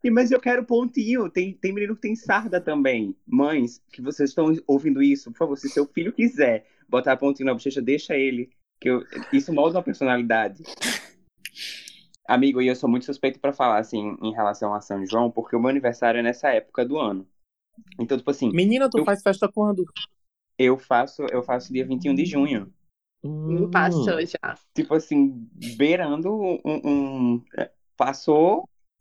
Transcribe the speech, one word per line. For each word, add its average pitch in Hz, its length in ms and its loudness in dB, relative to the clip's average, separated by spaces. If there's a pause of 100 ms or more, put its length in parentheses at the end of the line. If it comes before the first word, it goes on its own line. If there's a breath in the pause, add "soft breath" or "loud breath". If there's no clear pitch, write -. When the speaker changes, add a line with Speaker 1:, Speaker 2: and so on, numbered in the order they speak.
Speaker 1:
E, 247 80 2
mas 240 180 4
eu 254 120 2
quero 247 240 0
pontinho, 240 640 0
tem, 185 240 -2
tem 190 180 -6
menino 208 240 -4
que - 60 -18
tem 220 160 -4
sarda 202 420 -2
também. 135 560 0 (100)
Mães, 131 640 0
que - 120 -18
vocês 139 300 -2
estão 160 220 2 (140)
ouvindo 139 340 2
isso, 139 300 2
por - 60 -16
favor, 147 200 -2
se 143 120 -8
seu 147 160 0
filho 170 260 -4
quiser 135 540 2 (240 soft breath)
botar 127 260 2
pontinho 139 320 -2
na 131 60 2
bochecha, 131 280 -4
deixa 143 360 -2
ele, 131 320 -2 (320)
que 123 80 0
eu... 123 160 0 (260)
Isso 139 220 2
molda 160 240 2
uma 175 60 -2
personalidade. 120 800 0 (1600 loud breath)
Amigo, 127 340 4
e 127 60 4
eu 127 80 2
sou 127 140 -2
muito 123 160 2
suspeito 135 340 -4
pra 139 120 -2
falar, 120 280 2
assim, 104 420 -6
em 110 120 -4
relação 104 400 -2
a 104 60 -4
São 98 260 -6
João, 113 240 0
porque 117 260 -6
o 117 40 2
meu 123 100 2
aniversário 120 500 0
é 117 40 -2
nessa 120 260 0
época 120 360 0
do 139 120 -4
ano. 101 300 -4 (720)
Então, 123 180 -2
tipo 147 140 -2
assim, 135 200 0
Speaker 2:
Menina, 226 380 2
tu 220 100 0
Speaker 1:
eu 208 60 0
Speaker 2:
faz 202 160 0
festa 196 300 0
quando? 208 320 0 (720)
Speaker 1:
eu 131 200 4
faço, 131 540 -2
eu 123 120 -2
faço 123 300 -4
dia 127 120 -2
vinte 131 200 -4
e 143 40 0
um 139 60 2
de 143 100 2
junho. 139 460 -2 (520)
Speaker 2:
Hum. 160 460 -2
Speaker 3:
Passou 170 560 2
já. - 320 -10 (160)
Speaker 1:
Tipo 156 220 -2
assim, 139 520 0 (280)
beirando 160 580 0
um, 190 320 -4
um, 135 760 0 (140)
é, - 140 -4 (260)
passou 156 720 2 (320)